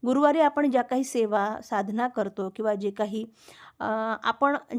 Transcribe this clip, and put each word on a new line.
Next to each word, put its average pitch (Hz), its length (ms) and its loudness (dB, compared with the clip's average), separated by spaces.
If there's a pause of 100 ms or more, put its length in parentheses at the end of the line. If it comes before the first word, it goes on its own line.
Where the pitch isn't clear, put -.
गुरुवारी 285 340 4
आपण 294 300 4
ज्या 247 120 2
काही 254 220 -2
सेवा 214 600 0
साधना 214 440 -2
करतो 196 480 -4
किंवा 214 180 0
जे 202 160 -4
काही, 214 340 -4 (560)
अ, 208 60 -4 (360)
आपण 277 340 2 (220)